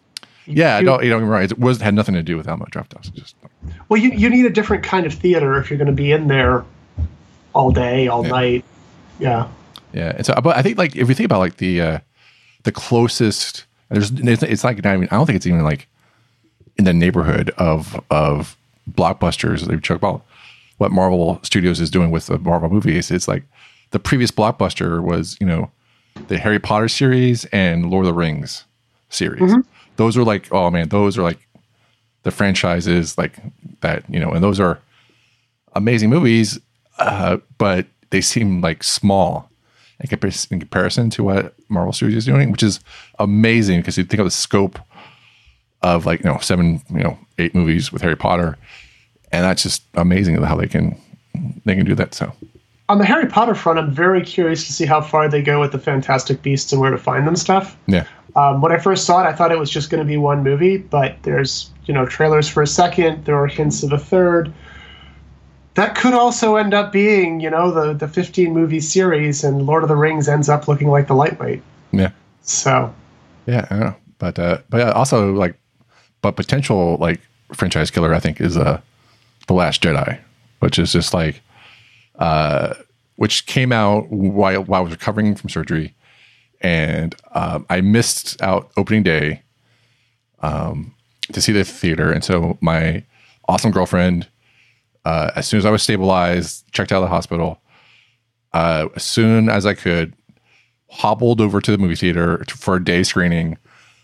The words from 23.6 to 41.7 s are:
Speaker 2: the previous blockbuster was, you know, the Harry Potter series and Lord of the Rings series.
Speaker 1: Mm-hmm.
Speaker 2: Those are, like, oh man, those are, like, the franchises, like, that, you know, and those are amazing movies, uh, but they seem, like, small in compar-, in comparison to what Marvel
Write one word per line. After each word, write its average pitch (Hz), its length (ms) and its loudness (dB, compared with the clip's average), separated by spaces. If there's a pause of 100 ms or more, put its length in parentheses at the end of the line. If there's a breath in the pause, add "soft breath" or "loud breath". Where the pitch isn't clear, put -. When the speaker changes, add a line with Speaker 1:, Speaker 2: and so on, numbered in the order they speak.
Speaker 2:
the - 80 -2
previous 123 320 0
blockbuster 92 720 -2
was, 87 360 -4
you 101 60 -2
know, 82 240 -2 (580 soft breath)
the 92 120 -4
Harry 107 180 0
Potter 110 300 0
series 127 580 2
and 87 460 0
Lord 95 160 2
of 85 40 2
the 85 60 -2
Rings 76 480 -4 (440)
series. - 340 -4
Speaker 1:
Mm-hmm. 214 160 4 (380 soft breath)
Speaker 2:
Those 113 200 2
are, 123 60 4
like, 104 280 -2
oh 90 200 2
man, 85 180 -2
those 101 300 2
are, - 20 0
like, 85 160 -2 (840)
the 90 80 -2
franchises, 87 840 0
like, 80 200 -6 (460)
that, 80 280 -4
you 85 100 -4
know, 82 120 -2
and 85 120 0
those 101 160 2
are 87 200 0 (960)
amazing 110 340 2
movies, 113 500 2 (380)
uh, 92 400 -2 (220)
but 98 260 0 (240)
they 95 120 0
seem, 95 400 -2
like, 82 220 -4
small 98 680 0 (480 soft breath)
in - 80 -12
compar-, - 440 -6
in 92 80 -4
comparison 104 520 -2
to - 120 -4
what 98 300 -2 (160)
Marvel 92 240 -2